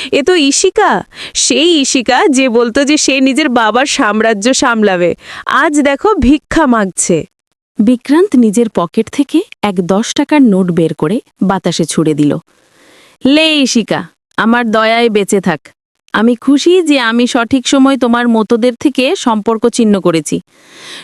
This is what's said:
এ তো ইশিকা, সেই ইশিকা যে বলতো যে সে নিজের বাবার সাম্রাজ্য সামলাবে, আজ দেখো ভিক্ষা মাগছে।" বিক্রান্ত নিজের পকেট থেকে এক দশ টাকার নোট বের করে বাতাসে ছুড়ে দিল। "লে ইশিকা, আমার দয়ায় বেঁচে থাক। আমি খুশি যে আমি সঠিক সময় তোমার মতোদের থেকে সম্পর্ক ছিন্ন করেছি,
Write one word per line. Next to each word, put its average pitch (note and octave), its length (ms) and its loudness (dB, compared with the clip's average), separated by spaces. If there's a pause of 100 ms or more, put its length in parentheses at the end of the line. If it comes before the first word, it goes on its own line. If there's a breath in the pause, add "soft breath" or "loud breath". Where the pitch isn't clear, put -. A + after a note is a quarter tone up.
(120)
এ C#4 100 0
তো F#4 120 0
ইশিকা, D#4+ 720 0 (300 loud breath)
সেই D4+ 460 0
ইশিকা C4 480 0
যে C4 200 2
বলতো A#3+ 360 0
যে D4 120 2
সে C#4 240 -2
নিজের C4+ 280 0
বাবার A#3+ 380 0
সাম্রাজ্য A3 680 0
সামলাবে, G3+ 600 0 (320 loud breath)
আজ D4 340 0
দেখো C#4+ 340 0
ভিক্ষা D4+ 520 0
মাগছে।" G3+ 600 0 (520)
বিক্রান্ত C4+ 580 2
নিজের A#3 320 2
পকেট F3+ 420 -4
থেকে - 320 -2 (200)
এক G3+ 120 -2
দশ F#3+ 400 -2
টাকার D4+ 280 0
নোট F#3+ 280 2
বের E3 240 0
করে F#3 260 -4 (220)
বাতাসে F#3 420 -2
ছুড়ে D#3 300 0
দিল। D3 220 0 (920 soft breath)
"লে D#4 280 2
ইশিকা, A3 540 -2 (280)
আমার A#3 340 0
দয়ায় A3+ 400 0
বেঁচে G3+ 300 0
থাক। E3+ 200 -2 (520)
আমি A#3 220 0
খুশি D4 480 2
যে D4 160 2
আমি A#3+ 280 0
সঠিক A#3+ 420 -2
সময় C4+ 280 2
তোমার A#3+ 320 0
মতোদের A3+ 520 0
থেকে C4+ 360 0
সম্পর্ক A3 520 -2
ছিন্ন G#3+ 320 0
করেছি, E3 400 -2 (640 loud breath)